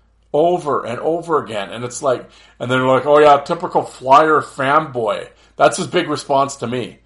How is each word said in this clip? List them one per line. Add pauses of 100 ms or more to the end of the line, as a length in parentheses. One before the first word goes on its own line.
(320)
over
and
over
again.
And
it's
like, (300)
and
they're
like,
"Oh
yeah,
typical
Flyer
fanboy." (260)
That's
his
big
response
to
me.